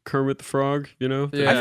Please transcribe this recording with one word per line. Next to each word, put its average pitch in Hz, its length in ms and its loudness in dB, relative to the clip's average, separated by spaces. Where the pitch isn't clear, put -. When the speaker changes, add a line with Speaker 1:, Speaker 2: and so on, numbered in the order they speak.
Speaker 1:
Kermit 135 320 0
the - 80 -18
Frog, 139 420 0
you 127 100 -2
know? 135 180 0
They're 143 160 -2
Speaker 2:
Yeah. 139 180 4